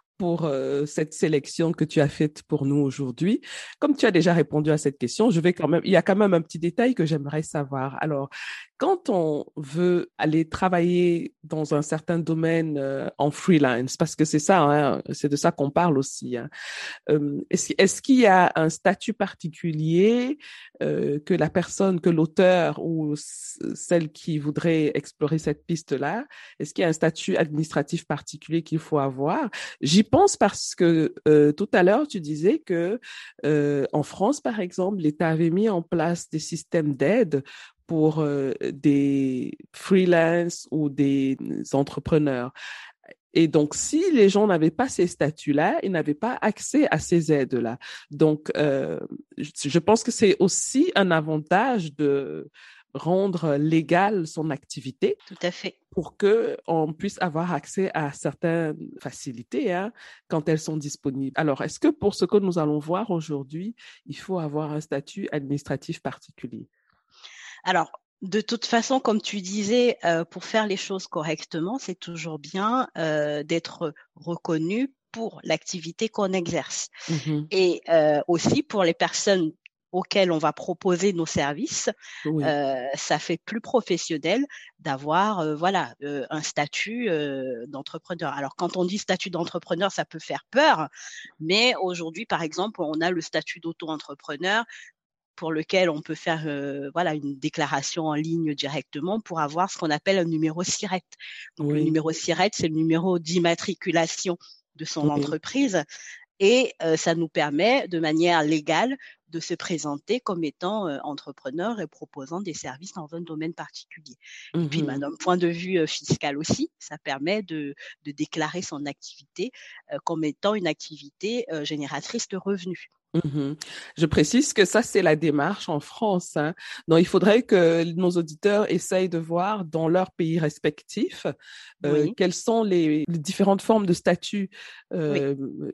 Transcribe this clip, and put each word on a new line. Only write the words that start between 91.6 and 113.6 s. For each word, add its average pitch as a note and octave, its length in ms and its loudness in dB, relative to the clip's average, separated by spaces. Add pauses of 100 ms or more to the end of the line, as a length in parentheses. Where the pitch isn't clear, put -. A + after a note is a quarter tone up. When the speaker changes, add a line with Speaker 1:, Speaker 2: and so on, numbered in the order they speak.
Speaker 2:
aujourd'hui, F3 440 -6
par E3 160 -2
exemple, F3+ 400 -6
on D#3 200 -4
a F3 80 0
le F3 120 -2
statut - 380 -6
d'auto-entrepreneur D#3+ 1040 -6 (720)
pour D#3+ 160 -6
lequel E3+ 380 2
on D3+ 120 -4
peut D#3+ 120 -10
faire, D#3+ 340 -4
heu, C#3 460 -6
voilà, E3+ 200 0
une C#3+ 240 -6
déclaration D3+ 680 -2
en D3+ 80 0
ligne D#3+ 400 -2
directement D3 640 -6
pour E3 200 -6
avoir D#3+ 300 0
ce - 80 -12
qu'on E3 120 -2
appelle F#3+ 280 2
un F3 60 2
numéro D#3+ 400 0
siret. F#3 380 -4 (560)
Donc, D3 160 0
le D3+ 60 2
Speaker 1:
Oui. - 20 2
Speaker 2:
numéro D#3+ 300 0
siret, F3 420 0
c'est F3 140 -2
le D#3 60 -2
numéro E3 440 2
d'immatriculation E3+ 1200 0 (380)
de D#3+ 100 -12
son D3+ 240 -2
Speaker 1:
Oui. - 0 -
Speaker 2:
entreprise D#3 720 -2 (560)
et, A#3 420 4
heu, D#3+ 140 2
ça E3 200 0
nous E3 120 -2
permet, F3 600 2
de F3 120 -4
manière D#3+ 440 4
légale, D#3+ 520 0 (320)
de E3 120 -8
se F3 140 -6
présenter D#3 640 -6
comme F3 240 -4
étant, F#3 440 -4
heu, C#3 160 -6
entrepreneur E3 760 -8
et D#3 80 -8
proposant D3+ 540 -12
des E3+ 120 -8
services D3 400 -14
dans D#3+ 200 -12
un E3+ 80 -10
domaine E3 320 -8
particulier. - 640 -18 (440)